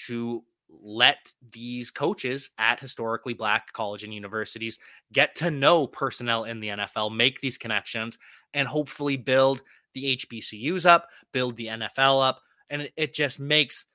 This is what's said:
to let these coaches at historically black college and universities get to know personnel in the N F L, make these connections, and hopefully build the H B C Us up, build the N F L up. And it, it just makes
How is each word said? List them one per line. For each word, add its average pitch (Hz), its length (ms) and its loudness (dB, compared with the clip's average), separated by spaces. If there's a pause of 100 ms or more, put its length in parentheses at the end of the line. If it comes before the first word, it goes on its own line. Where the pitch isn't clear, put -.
to 117 380 -6 (240)
let 110 680 0 (160)
these 120 400 -8
coaches 135 680 -2
at 113 200 2
historically 117 560 -6
black 107 380 -2
college 104 320 -6
and 107 100 -12
universities 107 640 -6 (340)
get 139 240 2
to 170 140 0
know 147 380 4
personnel 120 560 -4
in 113 160 -8
the 107 100 -6
N 101 80 -6
F 101 180 -6
L, 107 140 -2
make 120 300 2
these 131 180 -4
connections, 113 580 -6 (380)
and 143 140 -2
hopefully 143 480 -2
build 135 460 4 (320)
the 131 120 -8
H 131 220 -2
B 113 120 -10
C - 180 -4 (120)
Us 180 140 0
up, 170 240 8 (240)
build 127 240 -2
the 113 120 -8
N 113 140 -6
F 107 160 -6
L 135 220 6
up. 131 220 2 (280)
And 147 120 -6
it, 143 160 -10
it 156 160 -2
just 143 260 -2
makes 143 540 2